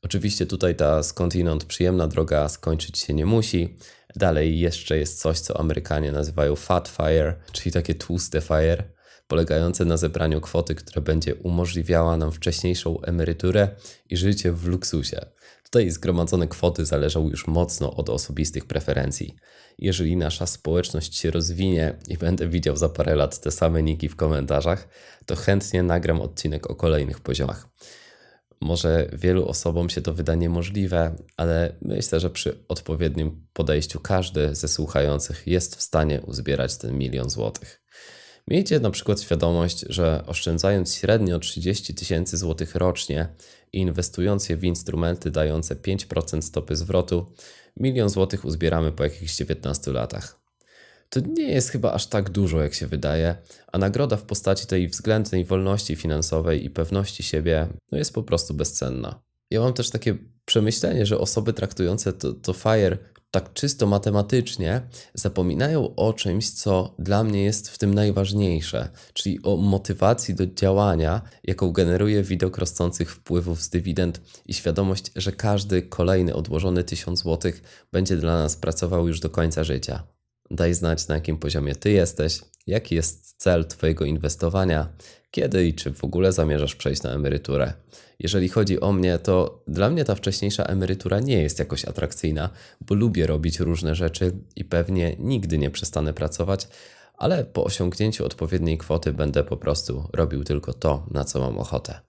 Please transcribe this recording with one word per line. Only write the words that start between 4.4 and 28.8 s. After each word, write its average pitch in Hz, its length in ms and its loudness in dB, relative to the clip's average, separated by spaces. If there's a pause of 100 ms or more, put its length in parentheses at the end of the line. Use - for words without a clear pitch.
jeszcze 82 380 0
jest - 240 -2
coś, 80 180 0
co - 200 -4
Amerykanie 76 520 -2
nazywają 73 440 0
Fat 87 320 0
Fire, 78 480 2 (160)
czyli - 200 -4
takie 82 240 0
tłuste 80 460 -4
fire, 80 420 2 (440)
polegające 82 580 2
na 82 120 2
zebraniu 80 440 0
kwoty, - 340 -2
która - 260 -6
będzie 80 340 0
umożliwiała 85 840 2
nam 78 140 0
wcześniejszą 85 680 -2
emeryturę 87 680 2 (400)
i 90 80 -2
życie 95 340 2
w 85 160 -2
luksusie. 87 580 -2 (380)
Tutaj 104 280 4
zgromadzone 85 560 0
kwoty 85 380 0
zależą 78 440 0
już - 180 -6
mocno 82 480 0
od 69 140 -4
osobistych 69 560 -4
preferencji. 67 720 -2 (420)
Jeżeli 90 400 0
nasza 82 280 -2
społeczność 80 720 -2
się 80 140 0
rozwinie 85 680 0 (100)
i 82 100 -6
będę 87 300 0
widział 80 300 0
za 80 120 2
parę 78 260 2
lat 71 240 0
te 73 120 -4
same 82 320 2
niki 78 260 0
w - 60 -12
komentarzach, 76 720 0 (380)
to - 100 -4
chętnie 98 480 2
nagram 82 380 2
odcinek - 480 -6
o - 60 -4
kolejnych 73 440 2
poziomach. - 500 -4 (920)
Może 82 520 2